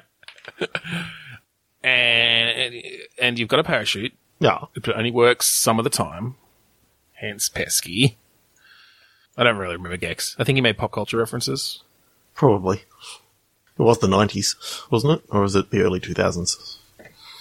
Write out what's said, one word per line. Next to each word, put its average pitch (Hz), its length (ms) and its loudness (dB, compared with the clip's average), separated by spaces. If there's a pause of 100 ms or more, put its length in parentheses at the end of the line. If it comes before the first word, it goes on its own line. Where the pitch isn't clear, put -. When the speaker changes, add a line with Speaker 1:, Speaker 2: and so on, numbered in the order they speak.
(600)
Speaker 1:
<laughs> - 100 -4 (1120)
And, 117 920 2 (480)
and 120 160 2
you've 117 120 -2
got 139 100 4
a 165 40 2
parachute. 120 500 -2 (260)
Speaker 2:
Yeah. 117 260 2 (100)
Speaker 1:
It 120 140 -6
only 110 220 0
works 120 360 4
some - 320 2
of 113 40 0
the 127 80 -2
time. 98 440 -6 (800)
Hence 104 340 -8
Pesky. - 680 -2 (1200)
I 123 60 2
don't 117 140 4
really 90 180 -4
remember 87 220 -8
Gex. - 420 -6
I 120 40 0
think 135 140 2
he 131 40 2
made 113 160 2
pop - 140 -4
culture 110 260 -4
references. 120 680 -4 (500)
Speaker 2:
Probably. 98 440 4 (1000)
It - 60 0
was 113 160 6
the 104 80 2
nineties, 101 480 2 (340)
wasn't 135 320 2
it? - 80 -20
Or 101 120 2
was 98 140 2
it 98 140 2
the 101 120 2
early 92 180 2
two 92 160 -8
thousands? 90 640 -4 (600)